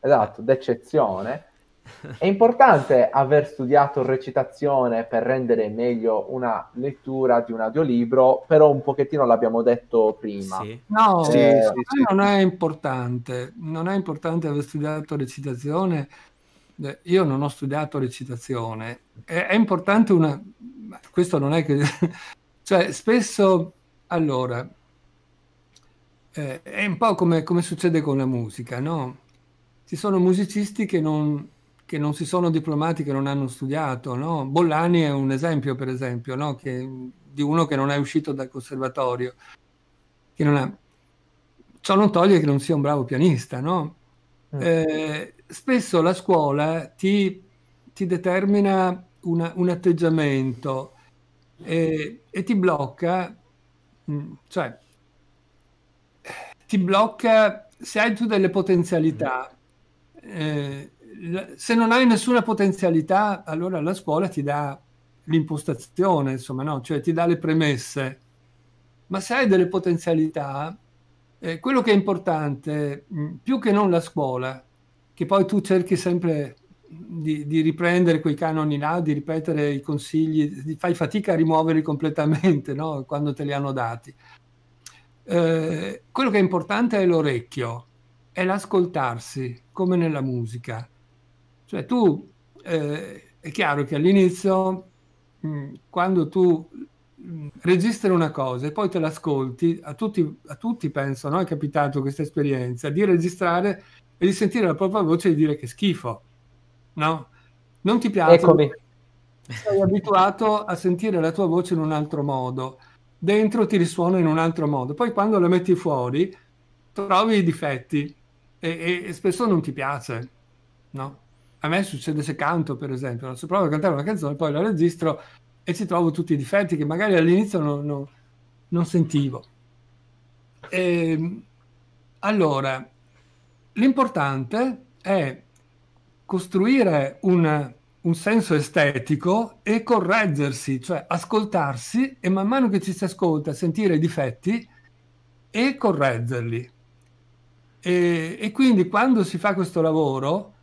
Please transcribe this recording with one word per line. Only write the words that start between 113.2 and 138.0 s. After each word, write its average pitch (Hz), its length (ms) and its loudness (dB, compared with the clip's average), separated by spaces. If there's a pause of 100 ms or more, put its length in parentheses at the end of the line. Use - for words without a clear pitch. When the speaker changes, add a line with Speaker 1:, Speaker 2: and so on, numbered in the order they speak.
Speaker 3:
ti 214 100 0
risuona 175 420 2
in 170 80 4
un 156 120 2
altro 165 280 0
modo, 143 280 -2
poi 233 180 -2
quando 214 260 2
la 175 100 4
metti 180 260 4
fuori 147 600 -2 (580)
trovi 202 440 2
i 196 80 4
difetti 147 720 -4 (440)
e, 170 100 -6
e, 170 380 -4
e 180 60 -10
spesso 185 340 -2
non 180 160 2
ti 151 100 -6
piace, 131 560 -6 (640)
no? 139 280 -12 (440)
A 151 60 -2
me 180 140 0
succede 151 400 -6
se 143 140 -6
canto, 151 400 -2
per 135 140 -10
esempio, 127 380 -8
no? 127 60 -10
Se 123 120 -14
provo 185 200 0
a - 20 0
cantare 156 260 0
una 139 80 -4
canzone, 156 320 -4
poi 151 180 -2
la 151 100 -2
registro 170 580 0 (420)
e 175 120 -4
ci 202 120 -6
trovo 170 240 2
tutti 165 220 -2
i 151 40 2
difetti 170 400 0
che 147 100 -2
magari 185 300 0
all'inizio 185 440 4
non, 143 240 -2
non, 143 220 -6 (600)
non 170 180 0
sentivo. 147 580 0 (1300)
Ehm, 170 720 0 (800)
allora, 143 640 0 (880)
l'importante 214 1120 0 (160)
è 160 420 -2 (800)
costruire 185 1000 2
un, 151 500 2 (300)